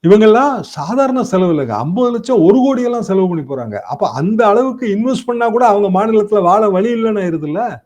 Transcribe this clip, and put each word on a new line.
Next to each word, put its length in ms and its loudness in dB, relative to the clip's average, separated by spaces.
இவங்கெல்லாம் 540 6
சாதாரண 600 -2
செலவு 300 0
இல்லைங்க. 160 -2
ஐம்பது 420 -2
லட்சம், 300 0
ஒரு 180 4
கோடியெல்லாம் 400 0
செலவு 280 0
பண்ணி 160 -4
போறாங்க. 360 -8
அப்ப 300 -4
அந்த 380 0
அளவுக்கு 400 0
இன்வெஸ்ட் 380 -2
பண்ணா 240 -2
கூட 180 0
அவங்க 320 2
மாநிலத்துல 420 0
வாழ 280 2
வழி 240 0
இல்லைன்னு 280 -2
ஆயிருதுல்ல. 640 -6